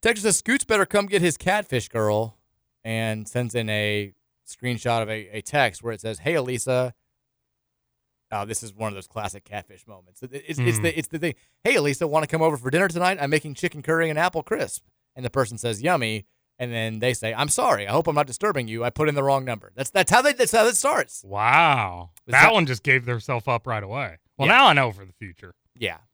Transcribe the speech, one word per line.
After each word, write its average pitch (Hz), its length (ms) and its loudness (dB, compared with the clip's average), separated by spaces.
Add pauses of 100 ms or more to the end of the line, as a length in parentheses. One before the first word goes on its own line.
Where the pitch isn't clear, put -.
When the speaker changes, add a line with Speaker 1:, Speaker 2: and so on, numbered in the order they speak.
Speaker 1:
Texas 220 220 0
says, 208 140 2
"Scoots 262 260 0
better 196 220 2
come 202 220 0
get 190 140 2
his 170 140 2
catfish 185 540 -2
girl," 107 480 0 (480)
and 110 420 -4
sends 123 280 -4
in 110 140 -2
a 104 440 -2 (340)
screenshot 117 540 -4
of 107 80 -6
a, 107 280 -8
a 104 40 -10
text 131 420 -2
where 117 80 -6
it 107 80 -8
says, 110 200 -8
"Hey, 165 160 -2
Elisa." 127 580 -2 (1400)
Oh, 101 140 -6
this 107 160 -8
is 110 140 -16
one 110 140 -6
of 101 60 -12
those 95 120 -16
classic 101 360 -10
catfish 101 440 -16
moments. 92 340 -20
It, 127 120 -16
it's, 139 260 -10
it's 120 200 2
Speaker 2:
Mm. 107 40 -6
Speaker 1:
the, 165 160 0
it's 156 80 -6
the 160 120 -8
thing. 156 160 -4 (280)
"Hey, 254 120 2
Elisa, 147 320 0
wanna 151 200 0
come 160 160 -2
over 160 140 2
for 123 120 -6
dinner 175 180 2
tonight? 180 320 0
I'm 143 120 -2
making 151 240 -2
chicken 156 260 -6
curry 165 280 0
and 151 100 -2
apple 170 240 0
crisp." - 400 -6 (320)
And 127 100 -10
the 120 40 -2
person 120 280 -2
says, 110 240 -4
"Yummy." 120 440 0 (340)
And 123 140 -6
then 113 260 -4
they 123 140 2
say, 113 200 -4
"I'm 139 160 -2
sorry. 107 380 2
I 101 40 -4
hope 156 160 2
I'm 156 80 0
not 147 120 2
disturbing 135 400 -4
you. 113 160 -6
I 120 80 0
put 156 180 0
in 147 60 -2
the 143 80 0
wrong 135 220 2
number." 117 300 -8
That's, 131 140 -6
that's 185 220 2
how 233 100 6
they, 285 120 2
that's 247 180 0
how 220 160 6
it 233 80 0
starts. - 480 -2
Speaker 2:
Wow. 104 880 2 (160)
Speaker 1:
Is 123 60 -4
Speaker 2:
That 139 100 10
Speaker 1:
that 220 100 8
Speaker 2:
one 190 120 4
just 127 180 -6
gave 131 220 2
themselves 120 420 -4
up 120 180 -2
right 110 160 -4
away. 101 360 -10 (200)
Well, 139 100 0
Speaker 1:
Yeah. 214 100 6
Speaker 2:
now 269 100 8
I 175 60 8
know 135 180 2
for 98 140 -16
the 92 80 -20
future. 92 420 -18 (200)
Speaker 1:
Yeah. 98 220 -6 (160)